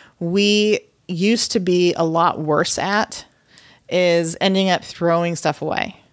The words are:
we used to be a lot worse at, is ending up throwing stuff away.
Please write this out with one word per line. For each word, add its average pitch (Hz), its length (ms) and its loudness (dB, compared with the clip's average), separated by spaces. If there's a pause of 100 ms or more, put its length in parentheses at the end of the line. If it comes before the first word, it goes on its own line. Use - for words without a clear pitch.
(200)
we 208 600 2 (280)
used 202 460 0
to 220 60 0
be 180 360 2
a 165 80 0
lot 165 360 0
worse 151 380 0
at, - 480 -4 (640)
is 170 500 2
ending 190 300 2
up 175 140 0
throwing 170 520 -2
stuff - 260 -4
away. - 380 -4 (140)